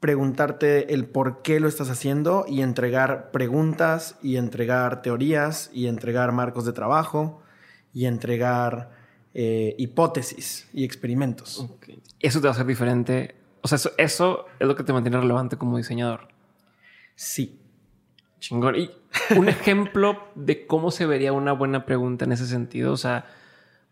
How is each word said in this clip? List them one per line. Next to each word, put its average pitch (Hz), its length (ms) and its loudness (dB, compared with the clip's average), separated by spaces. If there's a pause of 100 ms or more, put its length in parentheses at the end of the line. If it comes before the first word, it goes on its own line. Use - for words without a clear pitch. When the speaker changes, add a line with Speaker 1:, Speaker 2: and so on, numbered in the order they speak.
Speaker 1:
preguntarte 147 960 2
el 127 120 0
por 127 360 -2
qué 156 160 2
lo 156 100 2
estás 143 220 -4
haciendo 147 580 0
y 139 140 0
entregar 127 680 0
preguntas 156 880 0
y 131 140 0
entregar 123 680 0
teorías 147 680 0
y 123 160 -2
entregar 120 440 0
marcos 123 320 -2
de 117 80 -2
trabajo 151 720 -2 (520)
y 123 120 -2
entregar, 120 840 -2 (440)
eh, 113 440 -2
hipótesis 147 960 -4
y 135 100 -4
experimentos. 127 760 -6
Speaker 2:
Ok. - 280 -14 (320)
Eso 147 200 2
te 139 60 4
va 139 40 4
a 123 40 2
hacer 123 120 -2
diferente. 123 680 0 (280)
O 123 60 -2
sea, 147 80 4
eso, - 200 -2
eso 175 480 2 (160)
es - 80 4
lo 135 80 2
que 135 80 -4
te 135 80 0
mantiene 123 260 2
relevante 123 380 2
como 120 220 -2
diseñador. 117 500 -4 (880)
Speaker 1:
Sí. - 420 -8 (800)
Speaker 2:
Chingón. 120 380 0
Y 175 140 -2 (460)
un 190 120 6
<laughs> - 0 -
ejemplo 202 760 2 (140)
de 151 300 -2
cómo 160 260 2
se 175 140 -2
vería 135 260 2
una 139 200 0
buena 135 340 0
pregunta 123 380 0
en 127 80 2
ese 123 140 -2
sentido. 123 460 -2
O 139 40 0
sea, 123 280 -2 (680)